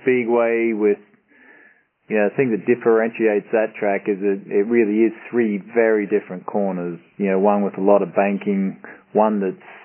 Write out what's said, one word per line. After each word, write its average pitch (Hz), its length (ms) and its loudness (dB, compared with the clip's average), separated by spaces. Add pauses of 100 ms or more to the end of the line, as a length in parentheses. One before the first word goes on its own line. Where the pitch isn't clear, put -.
speedway 117 720 0
with, 104 240 2 (1120)
you 107 80 -2
know, 104 100 2
the 98 80 -4
thing 131 160 0
that 98 160 -4
differentiates 113 880 0
that 110 260 0
track 98 300 -2
is 98 100 -4
that 98 320 -4
it 101 160 0
really 113 400 2
is 110 60 -2 (160)
three 110 320 -2 (120)
very 110 340 2
different 95 380 -4
corners. 92 540 -6 (160)
You 101 140 -2
know, 95 100 0
one 101 240 2
with 98 140 -4
a 95 40 -6
lot 101 200 4
of 87 140 -4
banking, 98 680 -2 (320)
one 107 260 2
that's 92 160 -4 (300)